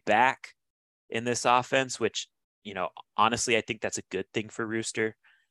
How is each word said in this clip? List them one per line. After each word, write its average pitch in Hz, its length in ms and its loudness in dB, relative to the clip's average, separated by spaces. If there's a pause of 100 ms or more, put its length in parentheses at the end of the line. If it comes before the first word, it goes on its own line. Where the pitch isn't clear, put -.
back 117 480 2 (560)
in 113 140 -4
this 120 200 -2
offense, 127 560 2
which, - 280 -2 (360)
you - 100 -12
know, 90 140 -4 (280)
honestly, 113 400 4
I 110 40 4
think 110 220 -6
that's 104 160 -4
a - 120 -12
good 92 220 -4
thing 110 160 -4
for 113 180 -6
Rooster, 110 500 -4 (340)